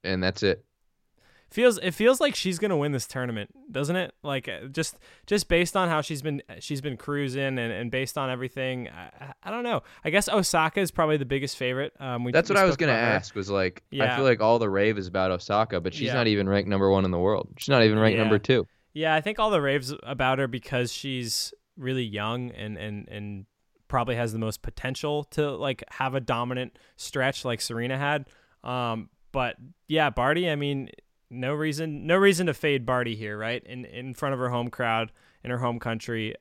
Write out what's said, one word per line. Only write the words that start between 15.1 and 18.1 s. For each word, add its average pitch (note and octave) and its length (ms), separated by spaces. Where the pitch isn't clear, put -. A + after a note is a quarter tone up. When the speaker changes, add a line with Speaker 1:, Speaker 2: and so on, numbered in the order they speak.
Speaker 1:
Osaka, G2+ 500
but F2 120
she's - 160
Speaker 2:
Yeah. B2 60
Speaker 1:
not A#2+ 120
even G2+ 220
ranked G2+ 220
number G2 200
one G2 140
in F#2 60
the F2 80
world. F#2+ 300
She's - 100
not C3 140
even G#2+ 160
ranked A2 180